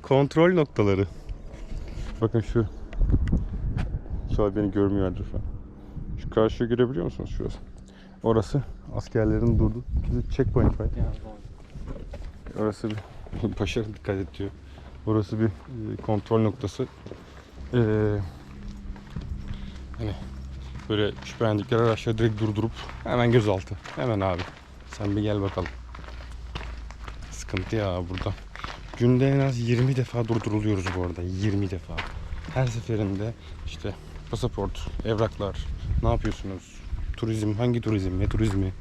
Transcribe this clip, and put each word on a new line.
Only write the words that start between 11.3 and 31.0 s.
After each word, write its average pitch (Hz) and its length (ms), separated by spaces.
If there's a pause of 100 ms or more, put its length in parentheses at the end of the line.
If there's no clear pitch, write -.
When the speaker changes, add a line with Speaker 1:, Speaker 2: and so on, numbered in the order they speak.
Speaker 1:
Orası 107 300
bir 107 60 (380)
<laughs> 101 260
başarı, 104 340
dikkat - 220
et 95 120 (100)
diyor. 101 120 (560)
Orası 107 340
bir, 110 60
e, 107 500 (100)
kontrol 113 360
noktası. 110 460 (880)
E, 123 60 (2250)
hani 110 140 (760)
böyle 104 220 (140)
şüphelendikleri 110 560
araçları 113 360
direkt 110 240
durdurup 107 300 (320)
hemen 120 280
gözaltı. 104 440 (200)
Hemen 117 240
abi. 92 220 (500)
Sen 101 240
bir 104 60
gel 104 200
bakalım. 92 280 (1600)
Sıkıntı - 440
ya 95 340
burada. 92 240 (640)
Günde 127 320
en 139 100
az 135 200
yirmi 123 360
defa 120 320
durduruluyoruz 107 580 (120)
bu 90 60